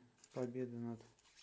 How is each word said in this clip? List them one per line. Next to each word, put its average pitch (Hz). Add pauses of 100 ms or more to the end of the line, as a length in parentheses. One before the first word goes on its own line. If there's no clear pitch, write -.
(340)
победы 123
над 117 (400)